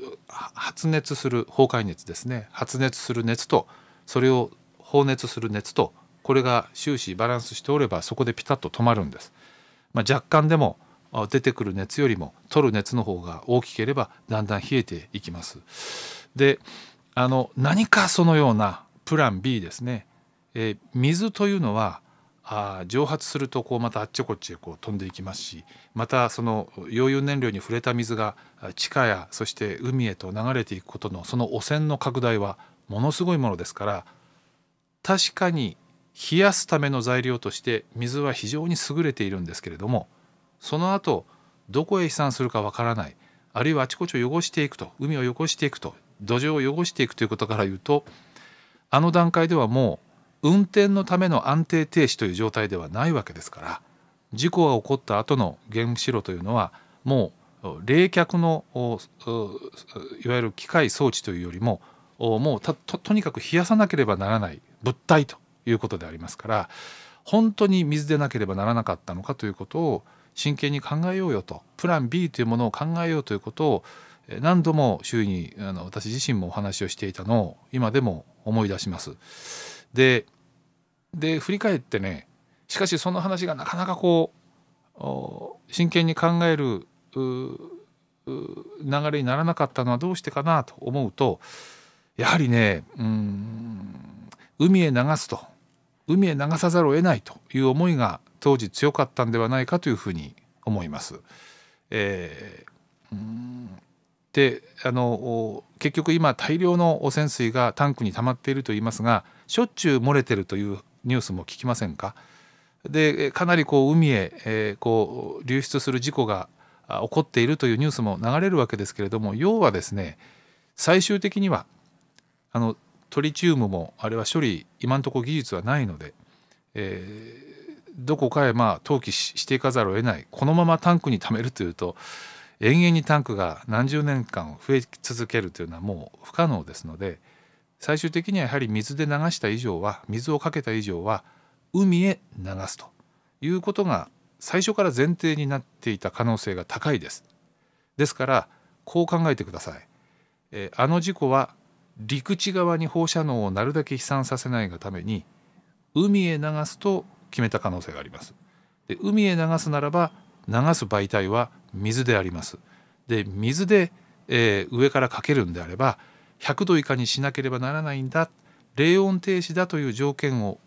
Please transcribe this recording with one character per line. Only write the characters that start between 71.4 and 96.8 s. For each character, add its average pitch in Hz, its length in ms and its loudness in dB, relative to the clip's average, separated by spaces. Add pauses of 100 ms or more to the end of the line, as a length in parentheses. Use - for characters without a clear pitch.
と、 - 220 -14 (140)
プ - 100 -2
ラ 170 100 2
ン 127 120 -2
B 165 200 0
と - 120 -2
い - 20 0
う - 20 0
も 117 120 2
の 120 100 2
を 104 40 -4
考 - 140 -6 (180)
え 170 60 -2
よ 160 100 0
う 139 40 -4
と - 100 -6
い 101 40 0
う - 20 -14
こ - 120 -12
と 156 180 0
を、 104 140 2 (440)
え - 100 -10
ー、 110 40 -8
何 170 200 6
度 160 120 2
も 131 280 2
周 113 220 -2
囲 101 40 0
に、 90 300 -4
あ 98 160 -8
の、 87 100 -10
私 95 260 -10
自 131 220 -2
身 110 80 0
も 90 100 -4
お - 20 -8
話 101 320 -6
を 95 40 -2
し - 80 -10
て 104 120 -6
い 95 60 -6
た 92 100 -12
の 110 180 2
を 90 160 -6 (140)
今 123 180 0
で 131 120 2
も 98 220 -2 (220)
思 110 200 2
い 101 40 0
出 95 80 -4
し 98 120 -8
ま 85 100 -6
す。 - 180 -12 (760)
で、 127 320 6 (880)
で、 156 260 -2
振 - 140 -4
り 202 60 -2
返 196 180 0
っ - 20 -12
て 113 200 -4
ね、 95 280 -6 (400)
し - 100 -8
か 190 80 0
し 175 140 0
そ 180 100 -4
の 180 120 -2
話 185 240 -4
が 165 100 -4
な 131 100 -10
か - 120 -6
な 185 80 -4
か 185 100 -4
こ 165 360 4 (680)
う、 - 0 -
お-、 - 600 -10 (120)
真 170 180 2
剣 170 160 4
に 165 80 2
考 170 320 2
え 165 100 4
る、 123 300 -2 (300)
う-、 135 60 -4 (320)
う-、 - 40 -12 (1300)
流 147 280 -2
れ 147 80 0
に 139 40 -2
な 127 140 0
ら 160 80 0
な 170 100 0
か - 80 0
っ 139 80 0
た 127 140 -2
の 123 60 2
は 120 60 2
ど 170 140 -2
う 180 60 -4
し - 40 -10
て - 80 -10
か - 140 -2
な 156 220 2
と - 140 -20
思 127 280 -2
う 92 40 -8
と、 120 280 2 (800)
や - 100 0
は 170 100 4
り 143 120 4
ね、 107 340 4 (140)
う - 40 -8
ー - 40 -2
ん、 107 1200 -6 (300)
海 185 220 6
へ 160 100 4
流 123 60 2 (180)
す - 140 -4
と、 - 100 -6 (680)
海 190 200 6
へ 156 80 2
流 139 60 -2 (160)
さ 175 120 2
ざ 170 140 4